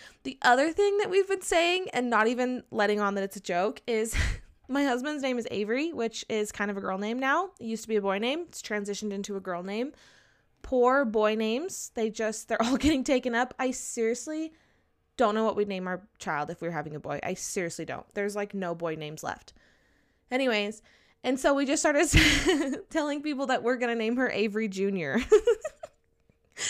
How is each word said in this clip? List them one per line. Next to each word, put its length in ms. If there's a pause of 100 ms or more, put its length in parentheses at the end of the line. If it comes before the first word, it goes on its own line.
(240)
The 180
other 300
thing 260
that 100
we've 180
been 140
saying 540
and 160
not 160
even 440
letting 300
on 140
that 100
it's 120
a 40
joke 460
is 280 (280)
<laughs> 260
my 160
husband's 380
name 160
is 120
Avery, 440
which 340
is 240
kind 180
of 60
a 60
girl 160
name 200
now. 400
It 60
used 180
to 60
be 80
a 60
boy 160
name. 300
It's 120
transitioned 520
into 240
a 40
girl 220
name. 300 (680)
Poor 460
boy 280
names. 600
They 160
just, 380
they're 140
all 140
<laughs> 20
getting 260
taken 300
up. 240
I 120
seriously 840 (640)
don't 180
know 100
what 120
we'd 120
name 180
our 200 (120)
child 320
if 100
we 80
were 60
having 200
a 60
boy. 220
I 120
seriously 520
don't. 260
There's, 220
like, 180
no 220
boy 220
names 260
left. 320 (760)
Anyways, 520 (400)
and 180
so 140
we 100
just 160
started 300 (720)
<laughs> 60
telling 320
people 240
that 160
we're 140
gonna 180
name 220
her 140
Avery 380
Junior. 580
<laughs> 60 (1400)